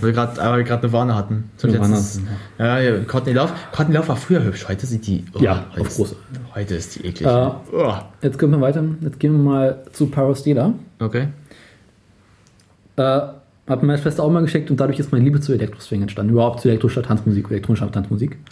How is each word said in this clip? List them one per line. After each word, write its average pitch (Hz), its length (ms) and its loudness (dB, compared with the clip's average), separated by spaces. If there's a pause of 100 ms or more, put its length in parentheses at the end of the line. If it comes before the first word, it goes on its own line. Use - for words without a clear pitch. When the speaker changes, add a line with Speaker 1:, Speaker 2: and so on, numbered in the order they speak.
Speaker 1:
weil 110 60 2
wir 113 40 2
grad, 120 260 -2
weil 120 200 2
wir 120 60 2
grad 120 180 0
Nirvana 120 340 2
hatten. 107 400 -4
Zum - 140 2
Speaker 2:
Nirvana, 104 260 4
Speaker 1:
letztes, 101 260 -2 (360)
Speaker 2:
ja. 120 200 2
Speaker 1:
ja, - 20 2 (160)
ja, 98 80 -2
Courtney 127 280 -2
Love. 143 200 2 (200)
Courtney 156 240 2
Love 165 120 2
war 131 80 0
früher 151 280 2
hübsch, 98 240 -2
heute 98 180 -4
sieht 117 200 -4
die... 98 180 0 (100)
Oh, 98 60 -6
Speaker 2:
Ja, 95 320 2
Speaker 1:
heute - 100 -6
Speaker 2:
auf 101 60 -2
Speaker 1:
ist, - 80 -8
Speaker 2:
groß. 101 200 -2 (380)
Speaker 1:
heute 98 200 -6
ist - 220 -8
die - 100 -10
eklig. 87 220 -2
Speaker 2:
Äh, 123 220 2 (220)
Speaker 1:
Oh. 135 220 0 (280)
Speaker 2:
jetzt 135 160 -2
gehen 151 120 4
wir 147 100 4
weiter, 143 240 2 (180)
jetzt 151 180 -8
gehen 151 120 2
wir 151 100 4
mal 135 500 2
zu 147 140 0
Paros 139 360 0
Dela. 147 320 2 (240)
Speaker 1:
Okay. 120 300 -2 (1700)
Speaker 2:
Äh, 139 60 0 (640)
hat 127 180 0
meine 147 140 2
Schwester 151 260 -2
auch 151 60 4
mal 170 120 4
geschenkt 156 280 0
und 131 100 2
dadurch 139 180 2
ist 147 140 -2
meine 123 120 4
Liebe 147 160 4
zu 143 120 -2
Elektroswing 110 500 -2
entstanden. 101 300 -2
Überhaupt 117 280 2
zu - 80 -2
elektronischer 117 340 0
Tanzmusik, 104 480 0
elektronischer 104 420 -2
Tanzmusik. 104 460 -4 (140)